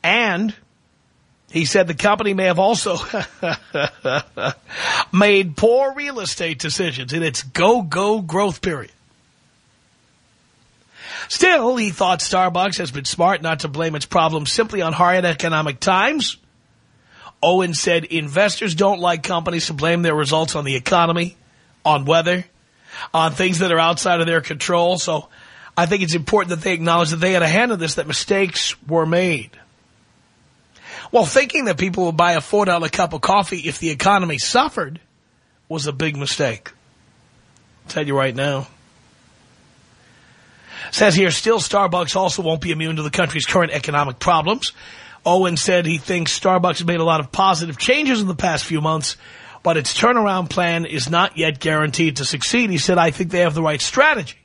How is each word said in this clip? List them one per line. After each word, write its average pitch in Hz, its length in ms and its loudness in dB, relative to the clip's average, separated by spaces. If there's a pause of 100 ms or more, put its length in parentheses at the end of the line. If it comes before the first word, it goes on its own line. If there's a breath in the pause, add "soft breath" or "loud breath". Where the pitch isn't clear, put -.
And... 208 520 0 (960)
He 160 140 -2
said 185 240 2
the 170 60 -4
company 202 380 0
may 190 120 0
have 180 140 2
also 196 380 0 (160)
<laughs> 226 40 -6 (2000 loud breath)
made 196 440 2
poor 262 380 2
real 285 260 -10
estate 165 380 -6
decisions 139 540 -6
in 165 100 -2
its 151 200 -4
go-go 196 800 2
growth 185 420 -2
period. 156 300 -6 (2250 loud breath)
Still, 262 480 4
he 214 140 -2
thought 180 300 0
Starbucks 185 580 0
has 165 120 -6
been 135 140 -10
smart 170 380 0
not 160 180 -2
to 165 80 -6
blame 156 260 -4
its 147 120 -6
problems 160 460 0
simply 214 300 0
on 160 100 -2
hard 180 320 4
economic 156 560 -2
times. 220 560 2 (1080 loud breath)
Owen 175 320 2
said 170 300 0
investors 165 680 -2
don't 196 260 2
like 175 220 0
companies 170 440 -2
to 170 60 -8
blame 165 300 0
their 165 120 2
results 156 400 0
on 147 100 -4
the 135 120 -2
economy, 170 600 0 (480 soft breath)
on 147 200 2
weather, 165 400 2 (680 loud breath)
on 160 180 2
things 185 280 -2
that 185 120 0
are 165 60 2
outside 170 420 2
of 165 60 2
their 165 140 2
control. 170 580 0
So 160 300 -4 (480 loud breath)
I 170 100 2
think 190 160 0
it's 165 120 -2
important 180 360 0
that 165 120 -4
they 190 120 0
acknowledge 170 360 2
that 170 60 -4
they 180 160 2
had 175 100 4
a 160 60 2
hand 226 240 2
in 196 60 -4
this, 165 180 -4
that 147 100 -4
mistakes - 680 -2 (100)
were 160 200 2
made. 170 440 0 (1600 loud breath)
Well, 233 120 6
thinking 269 400 0
that 180 140 -2
people 185 280 0
would 165 100 -2
buy 175 160 4
a 165 80 2
four 208 240 0
dollar 170 240 0
cup 170 240 0
of 151 80 -8
coffee 190 400 0
if 151 180 -6
the 165 120 -4
economy 170 480 2
suffered 180 640 -2 (680)
was 156 180 -6
a 151 60 -4
big 147 240 -2
mistake. 139 540 -4 (1120)
I'll - 60 -20
tell 151 160 -4
you 139 100 -2
right 135 180 0
now. 135 340 -4 (2250 loud breath)
Says 202 220 4
here, 185 160 4
still, 220 280 0
Starbucks 180 580 -2
also 190 260 -2
won't 160 180 -2
be 170 100 -6
immune 160 260 -4
to 156 60 -4
the 151 80 -4
country's 156 360 -2
current 170 260 2
economic 147 460 -2
problems. 180 540 0 (520 loud breath)
Owen 180 320 2
said 175 280 2
he 160 140 -2
thinks 175 400 -4
Starbucks 185 400 2
has 170 80 -4
made 170 140 0
a 160 40 0
lot 160 160 2
of 139 100 -8
positive 170 480 0
changes 262 420 2
in 196 80 -2
the 180 60 -2
past 160 300 -2
few 160 160 -2
months, 156 360 -2 (460 loud breath)
but 165 140 2
its 143 220 -2
turnaround 208 500 2
plan 170 380 0
is 139 240 -6
not 170 260 2
yet 160 240 -2
guaranteed 156 560 0
to 143 80 -6
succeed. 220 460 0
He 170 80 0
said, 175 200 2
"I 165 120 4
think 170 200 -4
they 175 100 0
have 170 140 2
the 165 80 -2
right 151 180 0
strategy. 262 640 2